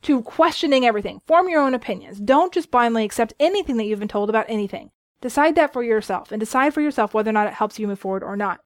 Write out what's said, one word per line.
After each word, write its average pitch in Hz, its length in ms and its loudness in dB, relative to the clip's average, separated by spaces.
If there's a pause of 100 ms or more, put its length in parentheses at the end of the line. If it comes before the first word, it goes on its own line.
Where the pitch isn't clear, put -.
to 262 200 2
questioning 294 640 0
everything. 208 400 -2
Form 349 220 4
your 320 120 2
own 262 140 2
opinions. - 460 -8
Don't 277 320 4
just - 180 -4
blindly 233 340 2
accept 220 340 -2
anything 330 380 0
that 220 80 -2
you've 208 140 -2
been 208 100 -6
told 208 220 -2
about 220 180 0
anything. 208 420 -6 (300)
Decide 294 360 2
that 294 160 2
for 247 100 -4
yourself 214 500 -2
and 214 80 -6
decide 262 320 2
for 208 80 -2
yourself - 320 0
whether 214 160 0
or 220 60 -2
not 214 120 2
it 190 80 -6
helps 214 240 -4
you 214 80 -4
move 202 120 -4
forward 190 240 -4
or 202 140 -8
not. 202 300 -4